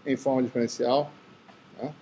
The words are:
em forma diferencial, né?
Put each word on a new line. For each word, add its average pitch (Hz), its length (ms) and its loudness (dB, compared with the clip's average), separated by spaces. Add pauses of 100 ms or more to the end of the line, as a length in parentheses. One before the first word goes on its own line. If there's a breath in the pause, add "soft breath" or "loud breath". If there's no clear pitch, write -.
em 135 100 0
forma 131 280 2
diferencial, 123 680 0 (640)
né? 147 260 -10